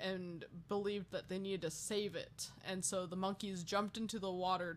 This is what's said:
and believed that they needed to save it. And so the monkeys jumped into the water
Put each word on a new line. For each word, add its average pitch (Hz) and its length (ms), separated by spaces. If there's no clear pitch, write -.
and 180 440
believed 202 420
that - 180
they 185 120
needed 190 220
to 160 80
save 202 440
it. - 360
And 190 200
so 185 220
the 180 100
monkeys 190 480
jumped 202 340
into 220 220
the 190 100
water 180 460